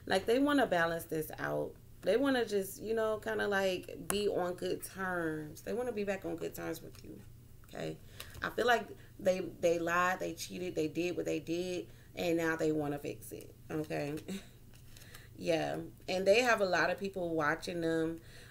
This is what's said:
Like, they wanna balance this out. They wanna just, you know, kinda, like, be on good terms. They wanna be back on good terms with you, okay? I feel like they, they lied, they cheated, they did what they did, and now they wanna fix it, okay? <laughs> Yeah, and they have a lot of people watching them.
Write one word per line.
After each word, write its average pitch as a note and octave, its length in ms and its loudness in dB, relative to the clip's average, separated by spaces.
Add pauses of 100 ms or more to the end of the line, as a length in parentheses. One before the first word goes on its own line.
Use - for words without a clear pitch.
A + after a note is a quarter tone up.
Like, F#3+ 200 2
they A#3+ 140 6
wanna C#4+ 260 6
balance E3 400 2
this D#3 340 -2
out. D3 320 -2 (300)
They G#3 160 4
wanna C4 280 4
just, G3+ 360 -2
you A3 140 0
know, A3 280 0
kinda, G#3 240 0
like, F#3+ 600 0
be G3+ 200 2
on F3+ 280 2
good - 280 -2
terms. D#3+ 800 -2
They G3 120 -4
wanna B3 180 -2
be G#3 120 -2
back F#3+ 220 -4
on E3+ 100 -4
good E3 200 -6
terms E3 260 -6
with - 120 -14 (100)
you, - 160 -14 (540)
okay? D#3 240 -6 (440)
I F3+ 80 0
feel G#3+ 160 0
like A#3+ 220 2 (320)
they, F#3 220 2 (180)
they E3+ 180 4
lied, F3+ 420 2
they E3+ 140 -4
cheated, F3+ 420 -6
they D#3 120 0
did E3 280 0
what E3 100 -2
they D#3+ 140 0
did, F3 480 -4 (280)
and E3+ 220 2
now E3 180 2
they D#3+ 160 2
wanna D3 280 0
fix - 320 -8
it, - 220 -12 (160)
okay? D3+ 500 -2
<laughs> - 40 -14 (1120)
Yeah, D#3 400 0 (300)
and F#3 200 2
they A3 140 10
have A3+ 200 6
a G3 40 6
lot F3 260 6
of F3+ 80 -2
people F#3 340 -2
watching D#3+ 480 2
them. E3 380 2 (320)